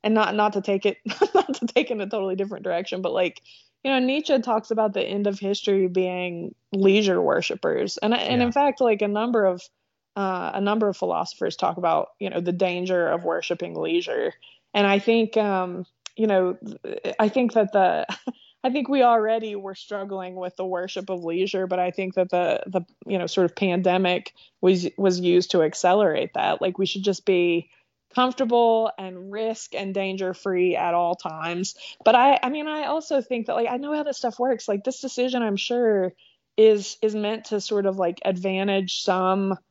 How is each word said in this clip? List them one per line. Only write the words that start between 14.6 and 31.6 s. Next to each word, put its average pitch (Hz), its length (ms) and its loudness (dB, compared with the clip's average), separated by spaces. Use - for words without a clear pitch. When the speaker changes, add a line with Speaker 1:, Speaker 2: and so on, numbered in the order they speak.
Speaker 1:
And 202 140 2
I 202 120 2
think, 226 380 0
um, 185 480 -2
you 220 120 0
know, 185 300 2
th-, - 360 -8
I 214 100 4
think 247 240 0
that 208 180 2
the, 170 380 2
<laughs> - 540 -14
I 262 80 0
think 269 180 -2
we 269 140 4
already 220 520 2
were 196 200 -10
struggling 196 600 -10
with 180 200 -8
the 190 100 -6
worship 185 460 -6
of 175 120 -6
leisure, 185 440 -2
but 180 120 -2
I 180 120 0
think 190 240 -6
that 185 140 2
the, 175 360 2
the, 185 160 -2
you 202 140 -2
know, 170 80 -4
sort 185 180 2
of 170 100 0
pandemic 180 760 2
was, 185 260 4
was 185 220 2
used 180 320 4
to 180 120 4
accelerate 175 680 2
that. - 280 0
Like, 190 180 -2
we 196 80 2
should 190 160 -6
just 196 220 -2
be 175 440 2
comfortable 233 840 2
and 185 340 -12
risk 220 420 -6
and 196 200 -6
danger 190 400 -2
free 180 420 0
at 175 180 0
all 175 220 0
times. 170 600 -8